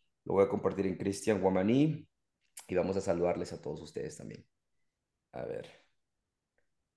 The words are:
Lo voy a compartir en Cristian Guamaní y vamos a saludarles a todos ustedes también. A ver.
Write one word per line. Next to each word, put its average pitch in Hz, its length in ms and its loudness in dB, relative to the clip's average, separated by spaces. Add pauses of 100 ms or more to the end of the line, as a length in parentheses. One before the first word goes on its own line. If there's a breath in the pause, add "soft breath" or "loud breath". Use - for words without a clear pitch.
(260)
Lo 85 100 -2
voy 98 80 8
a 98 60 6
compartir 95 380 0
en 92 100 -2
Cristian 98 440 0
Guamaní 113 680 2 (600)
y 90 80 -4
vamos 90 220 2
a 92 40 0
saludarles 87 520 0
a 82 80 -12
todos 78 200 -8
ustedes - 360 -10
también. - 280 -16 (880)
A 62 120 -8
ver. - 220 -10 (1300)